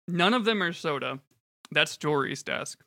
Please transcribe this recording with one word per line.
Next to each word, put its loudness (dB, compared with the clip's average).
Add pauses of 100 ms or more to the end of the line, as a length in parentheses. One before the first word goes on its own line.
None 4
of 2
them 2
are 0
soda. -4 (540)
That's 2
Jory's 0
desk. -6